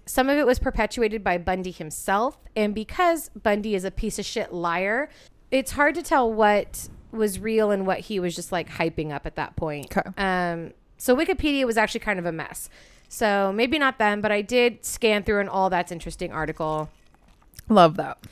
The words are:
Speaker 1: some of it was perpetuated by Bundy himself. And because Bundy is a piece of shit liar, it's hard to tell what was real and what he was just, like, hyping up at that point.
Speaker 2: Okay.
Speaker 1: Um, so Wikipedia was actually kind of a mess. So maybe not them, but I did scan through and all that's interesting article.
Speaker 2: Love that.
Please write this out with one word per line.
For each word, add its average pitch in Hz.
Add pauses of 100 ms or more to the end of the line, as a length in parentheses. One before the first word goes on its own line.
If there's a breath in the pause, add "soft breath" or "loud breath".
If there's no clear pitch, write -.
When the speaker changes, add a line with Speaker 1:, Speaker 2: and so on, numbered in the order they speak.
Speaker 1:
some 262
of 285
it 294
was 247
perpetuated 220
by 180
Bundy 185
himself. 196 (200)
And 208
because 330 (120)
Bundy 208
is 185
a 185
piece 208
of 202
shit -
liar, 185 (400 soft breath)
it's 262
hard 285
to 339
tell 254
what 208 (220)
was 208
real 214
and 190
what 185
he 208
was 180
just, -
like, 170
hyping 165
up 139
at 156
that -
point. 147
Speaker 2:
Okay. 190
Speaker 1:
Um, 180 (240)
so 247
Wikipedia 285
was 226
actually 220
kind 202
of 170
a 175
mess. - (380 soft breath)
So 202
maybe 247
not 262
them, 208
but 208
I 208
did 240
scan 208
through 208
and 196
all 190
that's 180
interesting 170
article. 156 (800)
Speaker 2:
Love 170
that. 143 (140 soft breath)